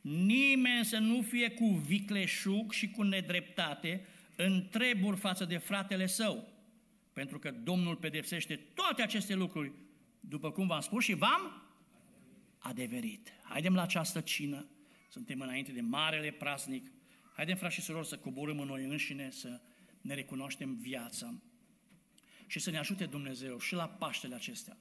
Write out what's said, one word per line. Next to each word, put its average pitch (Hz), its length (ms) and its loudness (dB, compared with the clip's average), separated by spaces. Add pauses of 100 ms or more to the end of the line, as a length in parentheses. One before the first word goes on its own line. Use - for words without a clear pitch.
"Nimeni 240 840 6
să 226 120 2
nu 226 240 4
fie 240 280 2
cu 233 160 2
vicleșug 202 1040 2
și - 180 0
cu - 140 -2
nedreptate 175 1000 0 (300)
în 185 340 4
treburi 208 480 4
față 190 280 0
de 170 120 -2
fratele 196 480 0
său, 185 420 0 (680)
pentru 139 260 -6
că 147 120 -4
Domnul 170 440 0
pedepsește 156 600 -4
toate 320 460 0
aceste 214 340 0
lucruri, 165 360 0 (480)
după 151 320 -4
cum 190 160 0
v-am 160 140 2
spus 226 220 0
și 214 100 4
v-am 277 500 4 (920)
adeverit." 117 760 -6 (100)
Haidem 160 300 2
la 185 80 6
această 165 400 0
cină, 143 440 -4 (440)
suntem 131 320 -8
înainte 135 300 -6
de 123 100 -6
marele 151 500 0
praznic. 135 600 -4 (440)
Haidem, 156 200 0
frați 175 200 -2
și 185 60 -4
surori, 160 260 -4
să 143 100 -8
coborâm 147 420 -4
în 143 80 -4
noi 135 160 -4
înșine, 139 480 -4
să 123 300 -12 (400)
ne 135 120 -6
recunoaștem 135 640 -6
viața 120 580 -8 (1120)
și - 120 -4
să 185 120 0
ne 156 60 0
ajute 185 280 -2
Dumnezeu 131 540 -6
și - 140 -2
la 170 140 0
Paștele 131 480 -4
acestea. - 460 -10